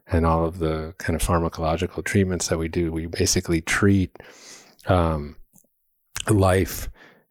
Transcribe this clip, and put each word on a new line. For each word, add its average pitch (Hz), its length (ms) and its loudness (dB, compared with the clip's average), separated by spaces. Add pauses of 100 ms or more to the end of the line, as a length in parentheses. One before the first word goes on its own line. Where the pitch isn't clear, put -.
and 82 200 2
all 82 180 2
of 82 140 -4
the 80 400 -4
kind 82 180 -2
of - 100 -2
pharmacological 82 800 -2
treatments 92 440 0
that 85 100 -2
we 82 100 -4
do. 85 240 -2
We 82 140 -4
basically 87 540 0
treat, 98 580 2 (680)
um, 80 500 0 (920)
life, 95 600 2 (400)